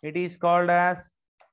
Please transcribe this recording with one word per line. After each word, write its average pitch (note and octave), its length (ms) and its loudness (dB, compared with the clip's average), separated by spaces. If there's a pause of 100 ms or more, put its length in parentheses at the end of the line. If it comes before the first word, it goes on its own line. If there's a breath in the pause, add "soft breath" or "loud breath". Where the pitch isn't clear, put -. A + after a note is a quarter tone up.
it D3+ 140 -10
is F3 200 -6
called F3 340 2
as F3 420 0 (400)